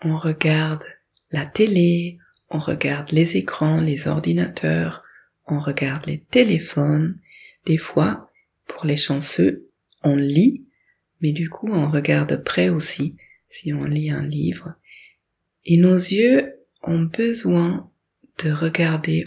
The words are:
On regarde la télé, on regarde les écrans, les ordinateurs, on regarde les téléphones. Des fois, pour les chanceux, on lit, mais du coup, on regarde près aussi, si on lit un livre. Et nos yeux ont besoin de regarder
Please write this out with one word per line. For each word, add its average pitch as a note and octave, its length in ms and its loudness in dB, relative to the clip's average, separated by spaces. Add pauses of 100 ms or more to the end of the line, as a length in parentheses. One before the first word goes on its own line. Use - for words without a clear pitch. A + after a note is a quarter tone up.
On D#3+ 140 0
regarde D#3 680 0 (460)
la C#3+ 160 -4
télé, F3 720 2 (300)
on D3+ 100 -4
regarde D3 520 -4
les E3+ 260 2
écrans, D#3+ 440 0
les D#3 280 -2
ordinateurs, E3 920 -2 (440)
on D3 140 -2
regarde C#3+ 460 -4
les D3+ 140 -6
téléphones. D#3+ 1000 2 (480)
Des D#3+ 120 2
fois, - 520 -2 (360)
pour - 200 -8
les D3 100 0
chanceux, D3 720 0 (340)
on C#3+ 120 4
lit, C#3+ 500 4 (560)
mais D3+ 120 0
du E3 180 -4
coup, - 200 -8
on D#3 180 0
regarde D3 540 0
près F3+ 260 0
aussi, D#3 480 -4 (320)
si - 240 -8
on C#3+ 120 -4
lit D3+ 260 -2
un C#3+ 120 -2
livre. D3 520 -4 (880)
Et E3+ 140 4
nos F3+ 180 6
yeux A#3 580 2 (280)
ont E3 200 0
besoin F3 880 -2 (520)
de D#3 80 -2
regarder D#3+ 760 -2